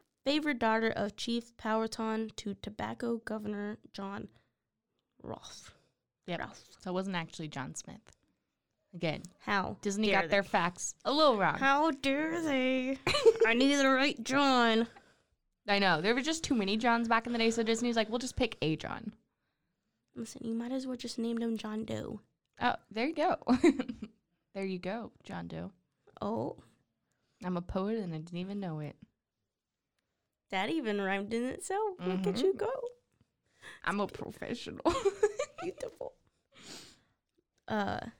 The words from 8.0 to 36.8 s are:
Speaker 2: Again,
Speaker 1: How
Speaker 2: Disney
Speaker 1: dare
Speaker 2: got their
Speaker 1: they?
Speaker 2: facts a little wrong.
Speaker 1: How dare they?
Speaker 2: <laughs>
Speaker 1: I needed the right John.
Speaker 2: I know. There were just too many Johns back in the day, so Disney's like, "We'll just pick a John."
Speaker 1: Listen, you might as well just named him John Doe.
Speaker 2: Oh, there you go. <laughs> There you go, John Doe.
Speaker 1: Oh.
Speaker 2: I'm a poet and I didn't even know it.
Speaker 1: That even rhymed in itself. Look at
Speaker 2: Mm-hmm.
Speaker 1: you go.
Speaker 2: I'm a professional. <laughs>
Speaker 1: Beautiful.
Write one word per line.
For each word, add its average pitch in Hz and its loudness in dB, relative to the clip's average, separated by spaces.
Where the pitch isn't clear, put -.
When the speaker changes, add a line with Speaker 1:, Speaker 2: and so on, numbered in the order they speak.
Speaker 2:
Again, 165 -4
Speaker 1:
How 202 -2
Speaker 2:
Disney 208 0
Speaker 1:
dare 190 4
Speaker 2:
got 165 -2
their 202 4
Speaker 1:
they? 196 -2
Speaker 2:
facts - -2
a 240 0
little 285 6
wrong. 170 4
Speaker 1:
How 277 4
dare 302 0
they? 262 0
Speaker 2:
<laughs> 453 8
Speaker 1:
I 226 6
needed 277 6
the 269 6
right 269 2
John. 247 4
Speaker 2:
I 202 4
know. 185 6
There 214 4
were 262 2
just 320 -2
too 277 0
many 202 2
Johns 233 2
back 226 2
in 240 -2
the 240 0
day, 226 4
so 226 2
Disney's 226 0
like, 220 2
"We'll 226 -2
just 247 -8
pick 233 0
a 156 2
John." - -8
Speaker 1:
Listen, 233 -10
you 226 -4
might 233 -6
as 262 -4
well 254 -6
just 240 -8
named 233 -2
him 226 -2
John 214 -6
Doe. 214 -6
Speaker 2:
Oh, 240 0
there 220 -2
you 330 -2
go. 320 2
<laughs> 247 6
There 196 -4
you 190 -4
go, 196 -6
John 170 -10
Doe. 165 -10
Speaker 1:
Oh. 208 -4
Speaker 2:
I'm 180 -2
a 175 -2
poet 196 -4
and 185 -4
I - -6
didn't 170 -8
even 196 -6
know 165 -6
it. 151 -8
Speaker 1:
That 202 -2
even 220 -2
rhymed 196 -2
in 233 -2
itself. 381 -4
Look 185 -2
at 202 2
Speaker 2:
Mm-hmm. 240 2
Speaker 1:
you 392 4
go. 415 -2
Speaker 2:
I'm 202 -2
a 202 0
professional. - -10
<laughs> 415 0
Speaker 1:
Beautiful. - -8